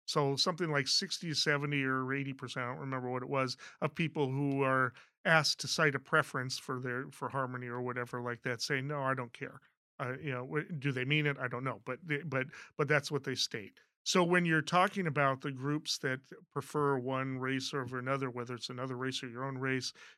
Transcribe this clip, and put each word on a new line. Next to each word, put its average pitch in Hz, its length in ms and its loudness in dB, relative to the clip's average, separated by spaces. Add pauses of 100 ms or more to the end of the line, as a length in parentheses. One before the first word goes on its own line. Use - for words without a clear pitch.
So 139 300 2
something 170 340 0
like 143 200 2
sixty, 170 440 0
seventy, 143 520 2
or 131 280 0
eighty 139 200 -2
percent, 127 320 -6
I 123 60 -4
don't - 100 -8
remember 131 280 -4
what 127 140 -2
it 131 60 -10
was, 131 260 2 (260)
of 160 140 -2
people 151 340 0
who 139 340 0
are 131 280 4 (320)
asked 160 380 6
to 131 80 -6
cite 151 260 4
a - 40 0
preference 131 600 0
for 131 220 -4
their, 127 300 -4
for 131 180 -6
Harmony 127 380 -4
or 120 140 -6
whatever 123 400 -4
like 120 200 -6
that, 123 200 -4
say, 135 200 0
"No, 143 200 -4
I 135 120 2
don't 120 180 -4
care." - 300 -12 (400)
Uh, 131 200 -4
you 143 120 -2
know, 127 120 -4
wh-, 151 320 -4
do 139 140 0
they 127 140 0
mean 151 200 4
it? 139 140 0
I 131 80 -2
don't 123 160 -4
know, 117 220 -4
but 127 200 -8
they, 147 120 -2
but, 135 300 -2 (300)
but 147 120 2
that's 147 200 4
what 139 140 -2
they 131 120 -4
state. - 440 -6 (260)
So 190 160 4
when 175 220 6
you're 160 180 4
talking 180 460 4
about 135 320 2
the 143 120 -4
groups 147 480 -2
that 135 200 -2 (320)
prefer 143 460 0
one 131 420 -2
race 131 340 -2
over 127 260 -4
another, 131 300 0
whether 123 240 -6
it's - 160 -8
another 127 280 -6
race 131 260 -4
or 127 60 -8
your 123 160 -6
own 135 120 -4
race, 131 360 2 (240)